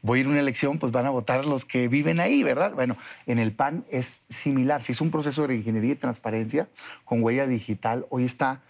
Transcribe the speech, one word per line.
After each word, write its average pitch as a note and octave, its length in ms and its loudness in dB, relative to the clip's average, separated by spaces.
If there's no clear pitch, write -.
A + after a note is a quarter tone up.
Voy A#2+ 180 2
a - 40 4
ir C3 40 0
a C#3 40 0
una D3 100 4
elección, C#3 380 0
pues C3+ 120 -2
van B2 140 0
a C#3 60 0
votar C3 340 0
los C#3 220 -2
que B2 220 0
viven D3 300 2
ahí, G#3+ 240 4
¿verdad? D#3+ 300 2
Bueno, B2 240 0
en A#2+ 120 2
el A2 140 2
pan C#3+ 380 -2
es - 400 -6
similar. C3+ 520 0
Se C3+ 100 -6
hizo C#3 120 -2
un D#3+ 60 2
proceso D3 320 -2
de C#3+ 60 0
reingeniería A2+ 440 0
y D3 40 -2
transparencia A2+ 720 -2
con A#2 180 0
huella B2 240 2
digital. A#2 640 -2
Hoy B2+ 160 0
está, C3 460 -2